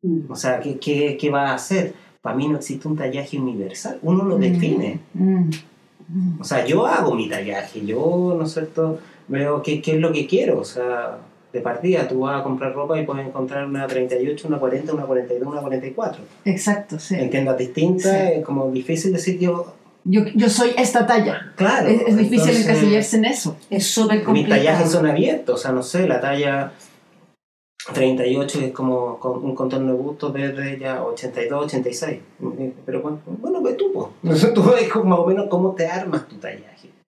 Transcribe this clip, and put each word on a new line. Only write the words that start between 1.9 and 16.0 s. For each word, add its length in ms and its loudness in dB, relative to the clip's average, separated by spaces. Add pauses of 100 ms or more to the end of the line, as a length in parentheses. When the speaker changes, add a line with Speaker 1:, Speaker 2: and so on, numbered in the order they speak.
Speaker 2:
Para 140 -4
mí 120 0
no 100 2
existe 280 -8
un 100 -2
tallaje 420 -4
universal, 640 -6
uno 220 2
lo 120 2
Speaker 3:
Mm. 40 2
Speaker 2:
define. 600 2 (140)
Speaker 3:
Mm. 360 4 (580)
Mm. 320 -2
Speaker 2:
O 40 -12
sea, 200 0
yo 220 2
hago 280 2
mi 140 -2
tallaje, 560 -8
yo, 540 0
¿no 60 -2
es 80 -4
cierto?, 460 -2 (300)
veo 340 -2
qué, 180 -2
qué 120 -2
es 80 2
lo 120 2
que 140 -2
quiero. 340 2
O 40 -6
sea, 540 -6 (340)
de 80 -4
partida 460 0
tú 140 -2
vas 200 -2
a 40 -6
comprar 280 -2
ropa 280 -2
y 60 -2
puedes 200 -6
encontrar 400 -6
una 200 -6
treinta 300 -2
y 120 0
ocho, 200 -6
una 100 0
cuarenta, 340 -2
una 120 -2
cuarenta 300 0
y 40 -2
dos, 100 -4
una 120 -6
cuarenta 260 -4
y 60 -8
cuatro. 300 -6 (220)